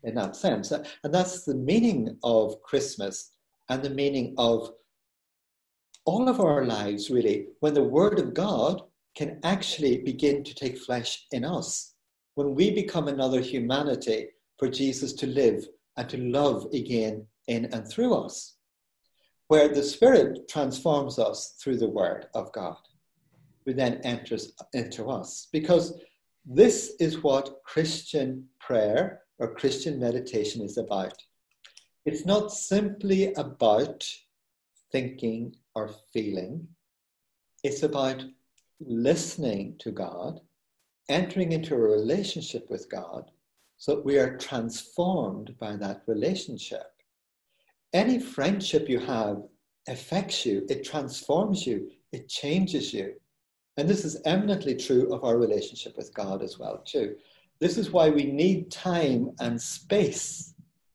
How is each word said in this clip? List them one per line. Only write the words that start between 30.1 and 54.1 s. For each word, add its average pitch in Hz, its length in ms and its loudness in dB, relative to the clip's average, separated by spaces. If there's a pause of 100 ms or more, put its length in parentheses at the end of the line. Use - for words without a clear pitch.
is 98 140 -8
about. 95 380 -4 (880)
It's 151 220 -4
not 208 260 2
simply 196 840 0
about 123 720 2 (840)
thinking 117 600 -4 (200)
or 107 160 -4 (220)
feeling. 104 540 -4 (960)
It's 143 200 -2
about 135 420 0 (560)
listening 120 1000 0
to 113 100 -8
God, 98 500 -8 (680)
entering 170 440 0
into 160 220 -2
a 123 40 2
relationship 117 920 2
with 107 200 -8
God, 90 400 -12 (480)
so 143 180 0
that 143 80 -6
we 139 140 4
are 127 180 4
transformed 117 1200 -4
by 104 180 -8
that 98 300 -8
relationship. 120 800 -4 (1080)
Any 220 260 4
friendship 170 720 0
you 123 120 2
have 110 420 -2 (460)
affects - 580 -4
you, 101 220 0
it - 160 -4
transforms 156 840 -2
you, - 240 -4 (220)
it - 160 -12
changes 156 640 -2
you. 101 220 -6 (640)
And 147 120 0
this 196 160 2
is - 200 -6